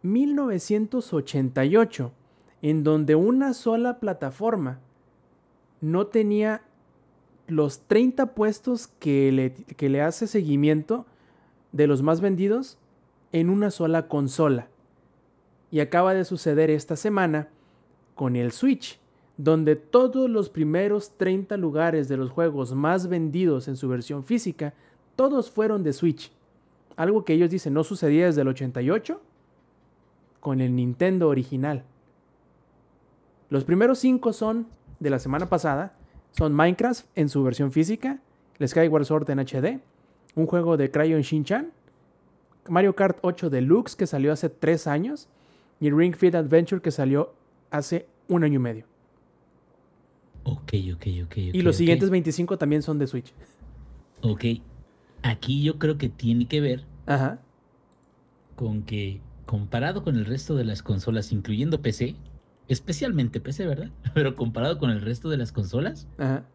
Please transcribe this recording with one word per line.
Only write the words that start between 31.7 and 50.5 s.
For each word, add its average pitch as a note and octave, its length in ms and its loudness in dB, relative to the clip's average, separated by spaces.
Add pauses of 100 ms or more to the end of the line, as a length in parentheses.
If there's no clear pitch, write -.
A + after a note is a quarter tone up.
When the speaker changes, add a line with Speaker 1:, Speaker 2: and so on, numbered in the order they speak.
Speaker 1:
Los C#3 140 0
primeros A#3 360 4
cinco B3+ 340 2
son A3+ 340 -4 (320)
de D3 100 -2
la C3 100 0
semana C#3+ 280 -4
pasada, E3 480 -2 (420)
son D#3 160 2
Minecraft F3+ 520 2 (100)
en D3 140 2
su C#3 140 0
versión C3 280 0
física, A3 500 -2 (380)
el C3+ 80 -2
Skyward D#3 380 4
Sword D#3 240 0
en C#3 100 0
H C3 220 -4
D, A#3+ 180 -2 (560)
un D#3+ 120 0
juego E3+ 300 0
de C3+ 140 0
Crayon D#3+ 300 2
Shin-chan, G3 500 -2 (960)
Mario F#3+ 260 4
Kart G3 260 0
ocho F3 280 -2
Deluxe C3+ 460 2
que F3+ 120 -2
salió C#3+ 260 0
hace D3+ 160 -2
tres D#3+ 380 0
años F#3+ 400 -4 (520)
y D3 120 2
Ring E3 240 4
Fit F3+ 200 4
Adventure E3 460 2
que D#3 100 -2
salió C#3+ 420 0 (380)
hace D3+ 360 -4 (200)
un E3+ 160 2
año D3 140 4
y - 20 2
medio. A#2 260 -6 (1600)
Speaker 2:
Ok, - 300 -6 (200)